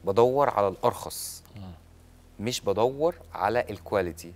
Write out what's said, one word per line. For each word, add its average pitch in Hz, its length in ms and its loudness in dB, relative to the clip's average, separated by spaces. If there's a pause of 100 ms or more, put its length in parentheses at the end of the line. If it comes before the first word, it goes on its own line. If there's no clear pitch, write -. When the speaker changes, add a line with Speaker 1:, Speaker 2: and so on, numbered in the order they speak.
Speaker 1:
بدور 123 440 4
على 101 180 2
الأرخص. - 760 -4 (120)
Speaker 2:
مم. 107 60 -16 (760)
Speaker 1:
مش 117 220 -6
بدور 131 540 0 (180)
على 107 360 0
الكواليتي 87 680 -4